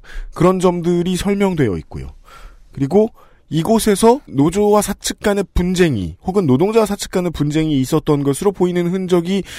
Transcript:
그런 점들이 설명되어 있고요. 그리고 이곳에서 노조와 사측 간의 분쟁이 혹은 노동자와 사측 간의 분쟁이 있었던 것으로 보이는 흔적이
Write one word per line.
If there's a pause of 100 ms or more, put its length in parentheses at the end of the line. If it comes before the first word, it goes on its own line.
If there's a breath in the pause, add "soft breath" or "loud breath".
(340 loud breath)
그런
점들이
설명되어
있고요. (640 soft breath)
그리고 (400 soft breath)
이곳에서
노조와
사측
간의 (100)
분쟁이
혹은
노동자와
사측
간의
분쟁이
있었던
것으로
보이는
흔적이 (160 loud breath)